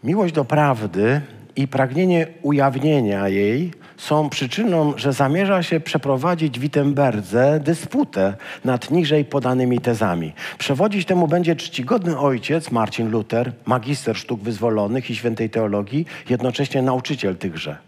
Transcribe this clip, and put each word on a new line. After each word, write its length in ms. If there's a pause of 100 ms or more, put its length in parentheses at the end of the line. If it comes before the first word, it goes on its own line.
Miłość 300
do 120
prawdy 760 (340)
i 120
pragnienie 600 (140)
ujawnienia 840
jej 440 (260)
są 320
przyczyną, 680
że 160
zamierza 500
się 160
przeprowadzić 800
w 20
Wittenberdze 1000
dysputę 760 (320)
nad 260
niżej 340
podanymi 540
tezami. 540 (240)
Przewodzić 480
temu 220
będzie 280
czcigodny 640
ojciec 520
Marcin 380
Luther, 420 (140)
magister 520
sztuk 240
wyzwolonych 680
i 60
świętej 340
teologii, 560 (240)
jednocześnie 520
nauczyciel 540
tychże. 420 (100)